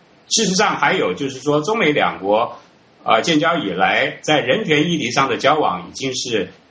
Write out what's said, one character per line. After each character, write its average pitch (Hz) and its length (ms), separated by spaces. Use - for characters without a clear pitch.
事 220 160
实 180 100
上 185 220
还 147 160
有 113 220
就 131 160
是 - 80
说， 147 240
中 220 160
美 160 140
两 90 260
国， 104 400
呃， 110 180
建 160 180
交 165 160
以 107 140
来， 98 500
在 151 180
人 143 280
权 156 240
议 165 80
题 120 120
上 135 200
的 107 80
交 135 160
往 90 340
已 - 40
经 131 220
是 110 360